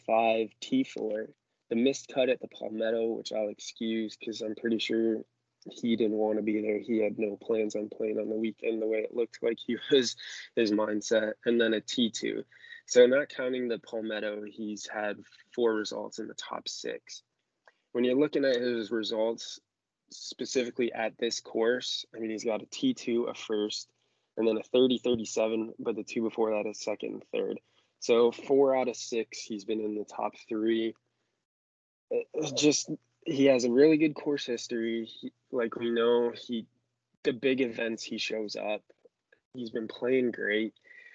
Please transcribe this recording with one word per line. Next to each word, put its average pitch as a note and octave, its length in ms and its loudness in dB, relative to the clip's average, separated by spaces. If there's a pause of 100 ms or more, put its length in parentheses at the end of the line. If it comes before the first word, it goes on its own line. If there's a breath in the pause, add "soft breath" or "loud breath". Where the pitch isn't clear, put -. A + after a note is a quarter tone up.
five, A2+ 460 2 (100)
T C3 220 0
four, A2 460 -6 (400)
the A2+ 60 -2
missed C3 380 0
cut C3 160 2
at A#2+ 100 0
the - 80 -12
Palmetto, A2+ 600 -4
which A2 260 -6
I'll G#2+ 160 -2
excuse A2+ 720 -6
'cause G#2+ 180 -8
I'm A2 120 -6
pretty A2+ 240 0
sure A2+ 460 0 (440)
he A#2 280 -2
didn't G#2+ 220 2
wanna G#2+ 260 0
be G#2+ 180 0
there. G#2 160 0
He A2 220 0
had G#2 180 0
no G#2 200 -2
plans A2 380 -2
on G#2+ 140 -4
playing A2 300 -4
on G#2+ 100 -2
the A2 60 -2
weekend, A2 480 -2
the A2 40 0
way A2 120 0
it - 160 -4
looked A#2 260 -2
like A#2 160 0
he A#2 260 -2
<laughs> - 80 -8
was, C3 240 4 (400 loud breath)
his A2 160 4
mindset, G#2+ 640 2 (100)
and A#2+ 160 4
then A2+ 140 4
a G#2+ 80 0
T - 300 0
two. - 320 -4 (420 soft breath)
So B2 220 10
not C#3 220 2
counting B2+ 380 -2
the A2+ 120 -2
Palmetto, G#2+ 640 -6
he's G#2 440 -8
had G#2 300 -4 (380)
four A#2 180 4
results G#2+ 460 -4
in A2 80 -8
the - 80 -14
top - 340 -10
six. - 540 -10 (680)
When B2 100 0
you're B2 100 2
looking C#3+ 320 2
at B2+ 160 2
his A#2 300 -2
results, A2+ 680 -4 (520)
specifically B2 840 -4
at A2+ 240 -4
this A#2 220 -2
course, A#2+ 680 -2 (100)
I A2+ 40 -10
mean, A2+ 100 -4
he's G#2 140 -6
got G#2+ 180 -2
a - 60 -16
T C3 260 0
two, A#2 300 -2
a A2+ 100 -4
first, G#2+ 560 -4 (480)
and A2+ 100 2
then A2 100 2
a G2+ 40 -6
thirty, B2+ 380 4
thirty-seven, A2+ 800 0
but A#2+ 160 -2
the G#2+ 80 -6
two - 180 -4
before A2 300 0
that G#2+ 180 -2
is G#2 100 -10
second G#2+ 340 -6
and G#2+ 100 -12 (100)
third. G#2 260 -2 (420)
So A#2 300 6
four C3+ 440 4
out B2+ 120 2
of A#2 80 -2
six, - 440 -4
he's G#2 260 -8
been A2 160 -2
in G#2+ 140 -2
the G#2 100 -4
top A2 280 -6 (140)
three. A2+ 460 0 (1160)
It, A#2+ 240 -2
it D3 200 -4
just, C#3+ 360 4 (340)
he C3+ 200 4
has B2+ 200 6
a B2 60 2
really D3+ 260 8
good D3+ 160 2
course C#3+ 320 -4
history. A2+ 600 -4
He, - 260 -14 (200)
like A#2 240 -2
we A#2 140 -2
know, A#2 460 4
he, A2+ 320 -8 (560)
the C#3 100 2
big C3 280 2
events, A#2 420 -2
he A2+ 160 -6
shows G#2+ 360 -4
up. G#2 280 -4 (720)
He's A#2+ 160 -10
been A2+ 160 -6
playing B2 420 0
great. G#2+ 460 -2 (400 soft breath)